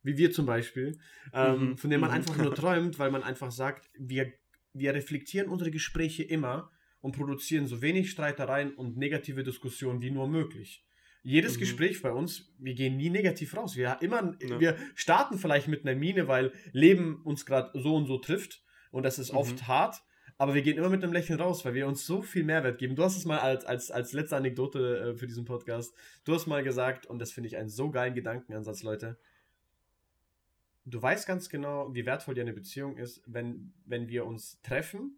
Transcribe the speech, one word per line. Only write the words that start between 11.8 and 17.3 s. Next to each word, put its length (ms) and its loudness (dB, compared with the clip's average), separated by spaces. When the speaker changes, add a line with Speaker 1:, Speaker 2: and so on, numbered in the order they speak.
Speaker 1:
bei 100 0
uns, 460 -6
wir 160 -8
gehen 240 0
nie 140 0
negativ 440 0
raus. 200 -6
Wir 260 0
immer, 400 0
Speaker 2:
Ja. 180 -4
Speaker 1:
wir 180 6
starten 420 4
vielleicht 300 2
mit 180 -2
einer 120 2
Miene, 300 2
weil 240 4
Leben 500 8
uns 220 -4